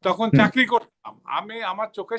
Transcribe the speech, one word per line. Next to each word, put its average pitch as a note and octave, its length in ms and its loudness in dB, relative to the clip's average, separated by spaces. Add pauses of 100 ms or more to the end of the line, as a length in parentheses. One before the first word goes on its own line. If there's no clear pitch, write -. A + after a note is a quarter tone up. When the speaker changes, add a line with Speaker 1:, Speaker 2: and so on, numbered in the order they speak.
Speaker 1:
তখন F#3 220 -2
Speaker 2:
হুম। A3+ 140 4
Speaker 1:
চাকরি B3 280 4
করতাম। - 580 -6
আমি, G#3+ 400 -8
আমার G3+ 300 -6
চোখের A3 260 -8